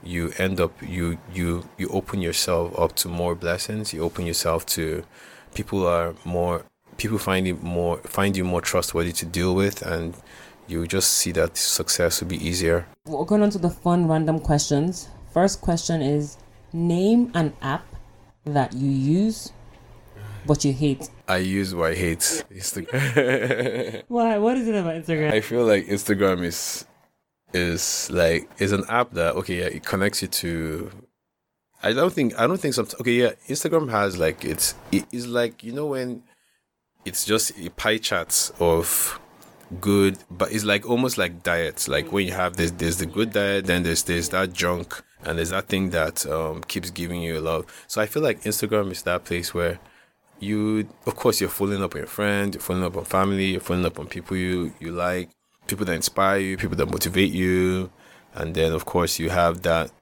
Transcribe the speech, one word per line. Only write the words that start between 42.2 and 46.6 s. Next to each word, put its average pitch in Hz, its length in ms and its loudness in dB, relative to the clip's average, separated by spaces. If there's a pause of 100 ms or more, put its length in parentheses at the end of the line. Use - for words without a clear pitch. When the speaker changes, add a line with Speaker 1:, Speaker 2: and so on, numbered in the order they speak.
Speaker 1:
you 90 60 -4
have 90 240 -2
this, 85 140 2
there's 85 260 -2
the 92 80 -2
good 104 260 -2
diet, 98 340 0
then 90 180 2
there's, 82 200 0
there's 85 260 0
that 92 240 0
junk, 87 480 -2 (220)
and 82 140 -4
there's 85 140 -2
that 95 160 -4
thing 95 240 0
that, 82 340 -2
um, 80 380 -4